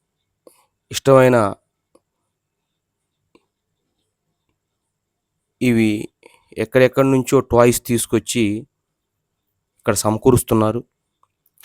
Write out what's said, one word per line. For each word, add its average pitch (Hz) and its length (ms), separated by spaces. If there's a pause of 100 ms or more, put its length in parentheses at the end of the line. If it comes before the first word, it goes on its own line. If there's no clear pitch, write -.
(920)
ఇష్టమైన 127 460 (4000)
ఇవి 113 280 (680)
ఎక్కడెక్కడి 127 520
నుంచో 131 320
టాయ్స్ 120 400
తీసుకొచ్చి 117 640 (1300)
ఇక్కడ - 240
సమకూరుస్తున్నారు. 110 840 (840)